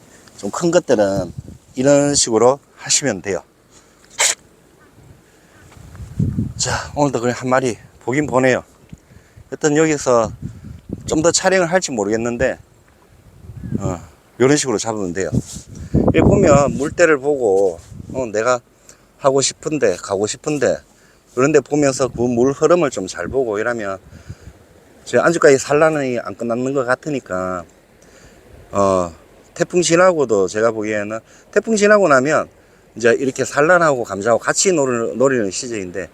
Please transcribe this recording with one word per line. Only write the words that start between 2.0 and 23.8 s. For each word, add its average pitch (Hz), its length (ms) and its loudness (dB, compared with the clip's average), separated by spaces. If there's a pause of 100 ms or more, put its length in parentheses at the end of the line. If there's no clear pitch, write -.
식으로 123 460 2 (160)
하시면 110 480 -4
돼요. 90 180 -4 (3250)
자, - 380 -6
오늘도 135 260 0
그냥 120 140 -2
한 127 140 -6
마리 127 260 2 (280)
보긴 139 240 -2
보네요. 123 360 2 (880)
여튼 147 240 0
여기서 139 560 2 (760)
좀 156 160 -2
더 165 80 4
촬영을 185 400 0
할지 180 200 0
모르겠는데, 113 680 -2 (1200)
어, 95 200 -6 (400)
요런 139 180 6
식으로 131 200 -2
잡으면 104 360 -6
돼요. 87 180 -6 (800)
여기 - 80 2
보면 139 560 4
물때를 156 400 2
보고, 101 600 0 (340)
어, 131 140 -6
내가 113 320 0 (580)
하고 139 240 2
싶은데, 127 560 -2
가고 101 300 -4
싶은데, 127 500 -2 (560)
그런데 143 260 4
보면서 139 480 0
그 117 140 -6
물 123 300 2
흐름을 156 400 2
좀 92 160 -6
잘 87 200 -10
보고 117 300 -4
이러면, 110 400 -4 (1080)